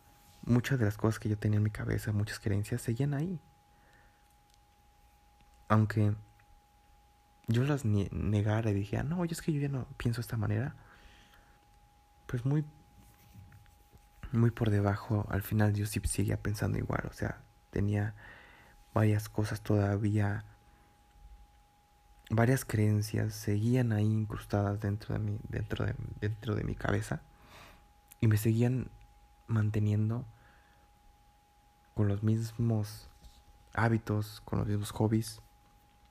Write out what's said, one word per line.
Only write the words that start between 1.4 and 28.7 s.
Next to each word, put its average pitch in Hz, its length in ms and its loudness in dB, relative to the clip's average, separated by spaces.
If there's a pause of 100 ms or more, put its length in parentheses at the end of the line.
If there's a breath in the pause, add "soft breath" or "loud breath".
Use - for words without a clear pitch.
en 104 60 4
mi 107 80 0
cabeza, 110 400 -2
muchas 104 280 -2
creencias, 101 420 -2
seguían 135 320 -2
ahí. 156 260 -4 (2250 soft breath)
Aunque 107 460 4 (1300)
yo 117 160 2
las 139 220 0
ne-, 104 260 2
negara 107 580 0
y 101 40 2
dije, 104 240 -2
"Ah, 113 60 -2
no, 165 160 -2
oye, 170 140 -2
es - 80 -10
que 165 120 -2
yo 143 80 -2
ya 143 80 -2
no 131 180 -6 (100)
pienso 117 200 -2
de 120 60 -4
esta 117 140 -6
manera", 107 380 -2 (1500 loud breath)
pues 120 180 -4
muy, 147 200 2 (1700)
muy 117 200 4
por 110 200 0
debajo, 101 580 0
al 101 140 -2
final 107 300 2
yo 104 120 -2
sí 104 200 -4
seguía 107 360 0
pensando 104 360 -2
igual. - 320 -2
O - 40 -18
sea, - 300 -6 (280)
tenía 104 440 0 (800 loud breath)
varias 107 360 2
cosas 107 320 -4
todavía, 104 840 2 (1800 soft breath)
varias 117 360 4
creencias 107 680 2
seguían 113 600 2
ahí 107 120 2
incrustadas 107 720 0
dentro 104 340 -4
de 104 60 -2
mi, 104 200 -4 (100)
dentro 107 360 -4
de, 107 100 -4 (240)
dentro 107 360 -4
de - 80 -2
mi 107 120 -4
cabeza, - 460 -2 (1000 loud breath)
y 117 80 4
me 107 100 4
seguían 117 520 2 (580)